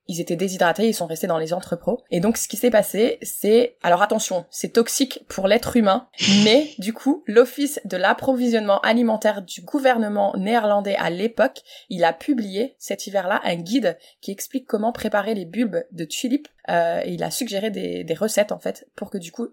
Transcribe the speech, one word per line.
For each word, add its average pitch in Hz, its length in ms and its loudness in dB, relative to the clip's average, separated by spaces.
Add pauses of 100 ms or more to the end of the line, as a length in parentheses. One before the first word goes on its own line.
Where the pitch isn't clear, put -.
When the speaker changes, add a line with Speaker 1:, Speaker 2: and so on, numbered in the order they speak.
Speaker 1:
ils 170 120 -6
étaient 170 140 -2
déshydratés, 185 540 2
ils 214 60 2
sont 175 120 -4
restés 160 220 -4
dans 165 100 0
les 160 140 -2
entrepôts. 180 580 -4
Et 180 80 0
donc, 208 180 2
ce - 120 -6
qui - 80 -8
s'est 247 140 2
passé, 220 520 2
c'est, - 600 2
alors 180 180 4
attention, 208 480 -2
c'est - 220 -8
toxique - 560 0
pour 190 180 -4
l'être 214 300 2
humain, 214 320 2 (100)
Speaker 2:
<laughs> 202 260 4
Speaker 1:
mais 269 240 6 (100)
du 202 140 -4
coup, 277 360 -2
l'Office 262 560 2
de 185 120 -6
l'approvisionnement 226 840 2
alimentaire 220 640 2
du - 180 -14
gouvernement 208 760 0
néerlandais 202 600 0
à 175 140 -2
l'époque, 214 500 -2 (300)
il 175 120 -2
a 165 100 4
publié 214 680 -4
cet - 260 -8
hiver-là 196 380 -2
un 185 100 0
guide 175 420 -2 (240)
qui - 120 -10
explique - 340 -8
comment 220 240 -2
préparer 208 440 -2
les 190 100 -6
bulbes 175 480 -2
de 170 120 -8
tulipes 262 440 -4 (200)
euh, 170 360 0
et 180 80 -6
il 165 100 -6
a 170 80 -4
suggéré 202 400 -4
des, 180 340 -6
des 160 100 -4
recettes, 208 380 0
en 180 60 -6
fait, - 280 -8 (100)
pour 202 140 -12
que, 202 80 -8
du 165 140 -12
coup, 240 200 -10